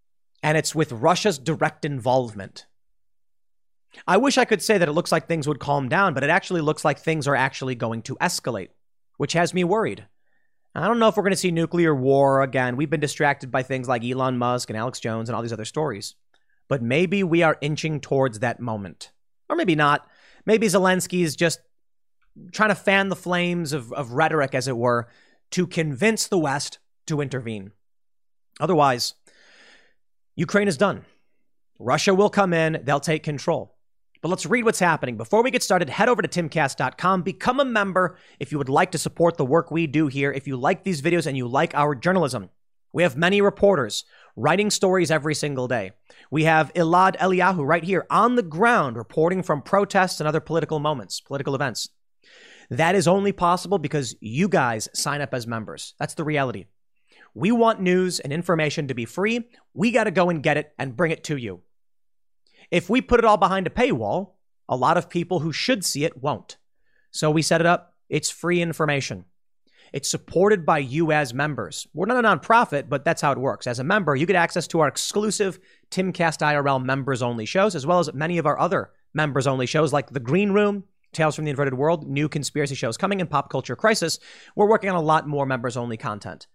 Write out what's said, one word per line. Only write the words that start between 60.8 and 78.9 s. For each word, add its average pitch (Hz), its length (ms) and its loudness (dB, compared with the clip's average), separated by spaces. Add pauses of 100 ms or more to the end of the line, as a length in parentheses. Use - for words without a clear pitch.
bring 165 140 0
it - 140 -6
to 151 120 -4
you. 98 260 -10 (1080)
If 170 180 0
we 247 120 4
put 240 180 2
it 233 60 4
all 214 120 6
behind 185 300 2
a - 40 -4
paywall, 175 640 -2 (340)
a 127 80 0
lot 139 200 4
of 170 140 -2
people 175 300 -2
who 156 120 -4
should 220 320 -2
see 143 200 -2
it 120 180 -6
won't. 127 360 -6 (520)
So 156 220 0
we 160 100 2
set 165 180 2
it 165 60 4
up. 175 280 0 (140)
It's - 220 -2
free 175 320 -2
information. 143 640 -2 (680)
It's 127 160 -6
supported 190 560 0
by 156 140 4
you 147 320 -2
as 147 240 0
members. 127 580 -6
We're 165 140 -4
not 247 180 2
a 220 40 6
nonprofit, 175 600 2
but 139 160 -4
that's 160 160 0
how 143 120 2
it 135 60 -2
works. 127 280 -4
As 123 140 -4
a 127 40 -4
member, 170 300 2
you 143 120 0
get 185 100 2
access 170 320 0
to 170 100 -2
our 147 100 4
exclusive 202 680 -2 (320)
Timcast 175 500 -2
I 151 140 2
R 143 140 0
L 135 100 2
members-only 127 680 -2
shows, 190 280 0
as 135 100 -6
well 180 140 4
as 156 160 0
many 165 240 -2
of 160 80 0
our 143 140 0
other 147 320 0 (200)